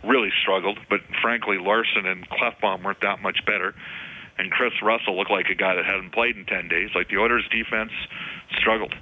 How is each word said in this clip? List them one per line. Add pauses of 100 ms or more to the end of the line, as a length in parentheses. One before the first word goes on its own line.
really (100)
struggled. (100)
But (200)
frankly,
Larson
and
Klefbom
weren't
that
much
better. (600)
And
Chris (100)
Russell
looked
like
a
guy
that
hadn't
played
in
ten
days.
Like,
the
Oilers'
defense (680)
struggled.